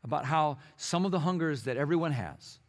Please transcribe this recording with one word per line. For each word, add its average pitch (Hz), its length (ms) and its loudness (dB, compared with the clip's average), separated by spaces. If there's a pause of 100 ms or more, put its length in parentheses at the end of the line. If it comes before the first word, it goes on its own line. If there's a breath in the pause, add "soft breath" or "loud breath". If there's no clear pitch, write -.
about 135 220 -2
how 151 320 2 (180 loud breath)
some 180 300 0
of 196 40 0
the 175 100 2
hungers 160 420 0
that 127 160 -2
everyone 160 340 2
has 95 560 -6